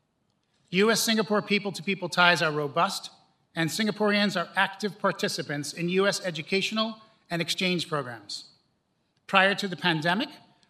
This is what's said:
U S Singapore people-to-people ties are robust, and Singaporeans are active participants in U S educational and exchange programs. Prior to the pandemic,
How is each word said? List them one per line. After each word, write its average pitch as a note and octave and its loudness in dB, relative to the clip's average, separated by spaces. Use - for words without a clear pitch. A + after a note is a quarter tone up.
U G3+ 4
S G#3 2
Singapore A3 2
people-to-people G3 -2
ties F3 6
are D#3+ 0
robust, D3+ -2
and E3 0
Singaporeans G#3 0
are E3+ -4
active F#3+ -2
participants D3+ -2
in F3 -4
U F#3+ 2
S F#3+ 0
educational F#3+ -4
and E3+ -2
exchange F3+ -2
programs. A#2+ -8
Prior G3 4
to G3+ -6
the F3 -6
pandemic, F3 0